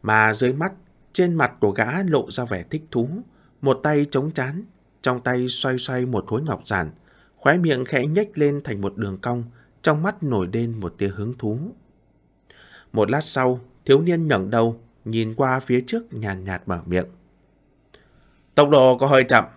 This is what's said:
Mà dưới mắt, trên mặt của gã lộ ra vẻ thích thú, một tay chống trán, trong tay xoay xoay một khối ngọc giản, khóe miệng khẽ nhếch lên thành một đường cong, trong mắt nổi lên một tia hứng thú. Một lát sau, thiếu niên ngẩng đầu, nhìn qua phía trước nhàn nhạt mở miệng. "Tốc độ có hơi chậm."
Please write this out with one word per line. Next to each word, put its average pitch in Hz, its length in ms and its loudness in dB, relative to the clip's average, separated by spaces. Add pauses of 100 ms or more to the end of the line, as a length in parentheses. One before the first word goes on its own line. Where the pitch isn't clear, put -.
Mà 110 320 2
dưới 123 180 0
mắt, 160 200 -4 (400)
trên 175 220 2
mặt 143 260 2
của 104 100 2
gã 120 320 -2
lộ 151 280 0
ra 127 140 -4
vẻ 98 260 -6
thích 156 200 -8
thú, 123 180 -2 (540)
một 135 200 2
tay 147 280 2
chống 143 200 -2
trán, 151 340 -6 (380)
trong 127 180 -2
tay 127 280 -2
xoay 127 300 -2
xoay 127 280 -4
một 113 200 -4
khối 117 160 -2
ngọc 139 220 -6
giản, 87 260 -2 (460)
khóe 147 200 2
miệng 151 280 0
khẽ 131 220 -2
nhếch 190 320 -2
lên 143 260 2
thành 104 160 -6
một 98 160 -4
đường 101 200 -6
cong, 120 280 -4 (380)
trong 151 200 2
mắt 208 200 -4
nổi 110 300 0
lên 113 280 -4
một 87 180 -8
tia 98 100 -2
hứng 104 300 -6
thú. 110 200 -4 (1300)
Một 107 180 4
lát 143 100 2
sau, 127 400 0 (240)
thiếu 139 160 6
niên 165 280 0
ngẩng 98 220 2
đầu, 117 300 2 (240)
nhìn 113 300 -2
qua 131 260 0
phía 123 200 2
trước 226 340 -6
nhàn 98 300 -8
nhạt 92 220 -6
mở 87 200 -4
miệng. 90 200 0 (1500)
"Tốc 147 160 4
độ 131 280 6
có 131 80 0
hơi 135 180 6
chậm." 123 200 4 (120)